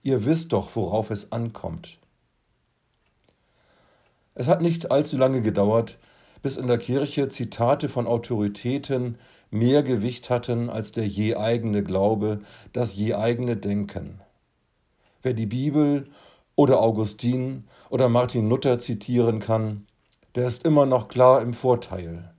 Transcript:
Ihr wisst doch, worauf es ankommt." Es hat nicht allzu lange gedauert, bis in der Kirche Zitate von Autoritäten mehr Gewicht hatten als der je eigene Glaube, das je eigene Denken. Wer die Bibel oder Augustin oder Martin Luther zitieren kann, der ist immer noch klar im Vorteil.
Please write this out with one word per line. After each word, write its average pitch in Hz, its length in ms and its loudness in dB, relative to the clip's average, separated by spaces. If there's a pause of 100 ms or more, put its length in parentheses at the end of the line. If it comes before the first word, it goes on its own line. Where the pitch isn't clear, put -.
Ihr 127 220 0
wisst 165 280 0
doch, 98 240 -2
worauf 104 340 -2
es 104 220 -8
ankommt." 113 680 -10 (2250)
Es 127 140 -2
hat 165 120 4
nicht 170 300 0
allzu 143 260 2
lange 131 240 2
gedauert, 107 560 0 (460)
bis 131 160 -4
in 131 80 -6
der 120 100 2
Kirche 135 540 -2
Zitate 127 580 -2
von 120 180 -4
Autoritäten 120 1080 -4 (340)
mehr 123 320 4
Gewicht 123 460 -4
hatten 120 400 -2
als - 240 -8
der 110 160 -4
je 107 280 -2
eigene 110 460 -2
Glaube, 104 580 0 (340)
das 113 200 -2
je 104 200 -2
eigene 117 420 -2
Denken. 101 640 -6 (1000)
Wer 131 100 -2
die 110 140 -4
Bibel 143 640 0 (440)
oder 127 280 6
Augustin 123 800 -2 (240)
oder 127 220 2
Martin 120 400 2
Luther 127 280 2
zitieren 117 640 0
kann, 110 460 -2 (480)
der 123 120 -2
ist 123 200 -4
immer 151 180 6
noch 127 240 2
klar 127 320 6
im 120 140 -4
Vorteil. 87 840 -4